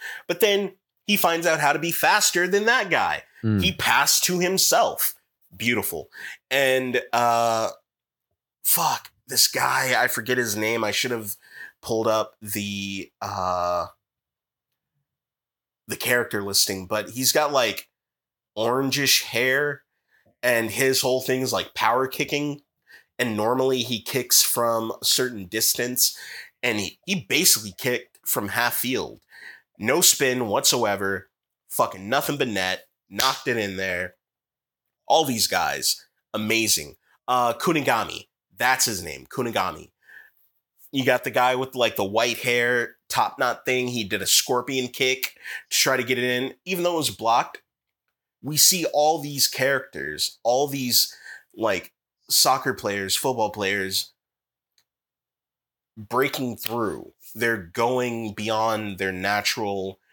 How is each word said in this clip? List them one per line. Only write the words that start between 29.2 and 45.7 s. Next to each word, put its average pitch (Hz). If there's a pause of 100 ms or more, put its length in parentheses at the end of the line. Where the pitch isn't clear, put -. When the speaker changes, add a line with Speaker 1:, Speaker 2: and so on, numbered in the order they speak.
Speaker 1:
No 127
spin 127
whatsoever, 101 (400)
fucking 98
nothing 147
but 135
net, 95 (220)
knocked 131
it 123
in 98
there. 92 (920)
All 156
these 123
guys, 71 (300)
amazing. 107 (340)
Uh, 123
Kunigami, 120 (300)
that's 123
his 101
name, 69
Kunigami. 92 (1000)
You 135
got 127
the 127
guy 127
with, 131
like, 117
the 104
white 113
hair, 120 (140)
top 107
knot 123
thing. 127
He 120
did 98
a 95
scorpion 127
kick 131 (320)
to -